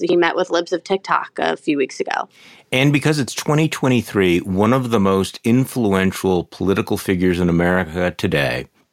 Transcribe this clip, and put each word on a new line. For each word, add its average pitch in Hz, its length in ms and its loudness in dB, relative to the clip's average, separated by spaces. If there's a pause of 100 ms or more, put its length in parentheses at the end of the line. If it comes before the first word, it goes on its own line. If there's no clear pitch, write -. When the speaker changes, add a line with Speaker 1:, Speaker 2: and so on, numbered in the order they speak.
Speaker 1:
He 175 140 0
met 170 200 2
with 180 140 -2
Libs 170 240 -2
of 170 100 -4
TikTok - 540 -4
a 160 180 -2
few 151 220 -4
weeks 139 220 -6
ago. - 280 -6 (440)
Speaker 2:
And 135 200 2
because 147 280 2
it's 117 140 -4
twenty 151 360 0
twenty-three, 104 680 2
one 101 340 2
of 127 160 0
the 113 100 2
most 98 440 0
influential 98 1000 0
political 98 520 -2
figures 90 420 0
in 90 80 2
America 87 640 0
today 71 560 -2 (260)